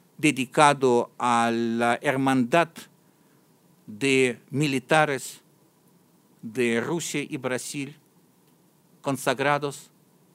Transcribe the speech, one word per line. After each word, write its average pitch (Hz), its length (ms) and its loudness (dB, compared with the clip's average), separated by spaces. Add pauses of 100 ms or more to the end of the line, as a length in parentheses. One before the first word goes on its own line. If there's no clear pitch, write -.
(180)
dedicado 135 1000 2
a 117 340 2
la 117 480 0
hermandad 135 680 2 (1160)
de 127 540 0 (100)
militares 143 920 0 (1000)
de 117 400 -2
Rusia 156 400 -6
y 143 160 -10
Brasil 131 580 -8 (1040)
consagrados 139 880 -2 (440)